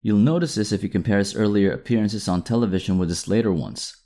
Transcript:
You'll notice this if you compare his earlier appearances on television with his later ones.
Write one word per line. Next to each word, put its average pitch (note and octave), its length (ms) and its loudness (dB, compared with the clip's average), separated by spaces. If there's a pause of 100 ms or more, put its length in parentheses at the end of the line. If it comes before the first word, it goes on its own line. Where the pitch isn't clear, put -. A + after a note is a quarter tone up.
You'll G#2 180 2
notice D#3 360 2
this G#2+ 160 -2
if G2+ 140 -2
you F#2+ 40 -4
compare G2+ 300 0
his G2 160 -2
earlier G#2 380 2
appearances G#2+ 560 -2
on F2+ 140 0
television G2 560 0
with F2+ 100 0
his E2+ 180 -4
later A2 260 0
ones. - 520 -6